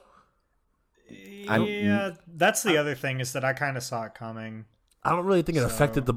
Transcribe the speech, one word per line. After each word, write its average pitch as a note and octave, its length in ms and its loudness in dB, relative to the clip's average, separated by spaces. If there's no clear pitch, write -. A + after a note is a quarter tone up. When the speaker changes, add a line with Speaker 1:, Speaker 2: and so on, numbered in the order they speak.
Speaker 1:
I'm A3 160 2
Speaker 2:
Yeah, G3+ 480 0
that's E3+ 360 2
the F3+ 160 4
Speaker 3:
I - 20 4
Speaker 2:
other D3 140 0
thing, C3 260 -4
is B2+ 120 -4
that C3 120 -2
I C3 80 2
kinda C3+ 280 -4
saw A2+ 240 -6
it G#2+ 100 -12
coming. A2 520 -12
Speaker 3:
I D3 60 2
don't F3 160 2
really F#3 160 4
think D#3+ 160 0
it B2+ 40 4
Speaker 2:
So A#2 40 2
Speaker 3:
affected C#3+ 400 2
the B2 100 2